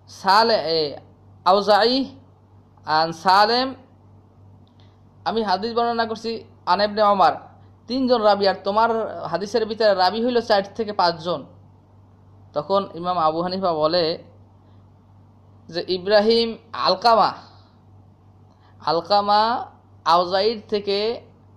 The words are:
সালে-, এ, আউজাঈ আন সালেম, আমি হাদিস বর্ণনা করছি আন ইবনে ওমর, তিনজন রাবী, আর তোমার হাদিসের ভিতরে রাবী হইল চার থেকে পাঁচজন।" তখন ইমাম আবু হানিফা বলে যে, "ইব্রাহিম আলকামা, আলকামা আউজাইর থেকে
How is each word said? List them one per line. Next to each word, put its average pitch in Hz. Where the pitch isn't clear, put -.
সালে-, 196
এ, 156
আউজাঈ 208
আন 160
সালেম, 220
আমি 214
হাদিস 202
বর্ণনা 233
করছি 226
আন 185
ইবনে 208
ওমর, 196
তিনজন 247
রাবী, 202
আর 185
তোমার 220
হাদিসের 196
ভিতরে 214
রাবী 208
হইল 240
চার 202
থেকে 208
পাঁচজন।" 170
তখন 190
ইমাম 175
আবু 160
হানিফা 180
বলে 160
যে, 165
"ইব্রাহিম 214
আলকামা, 185
আলকামা 202
আউজাইর 190
থেকে 208